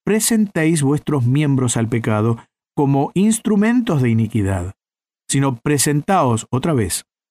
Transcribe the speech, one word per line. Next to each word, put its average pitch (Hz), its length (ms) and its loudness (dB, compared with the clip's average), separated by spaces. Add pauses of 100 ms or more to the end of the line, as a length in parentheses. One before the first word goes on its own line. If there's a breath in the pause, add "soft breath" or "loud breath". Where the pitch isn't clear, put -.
presentéis 196 800 0
vuestros 139 420 0
miembros 131 540 0
al 113 100 -2
pecado 113 480 0 (380 loud breath)
como 139 400 0
instrumentos 214 880 0
de 123 80 2
iniquidad, 98 640 -2 (520)
sino 139 300 0
presentaos", 147 920 0
otra 139 240 -2
vez, 107 320 -4 (240)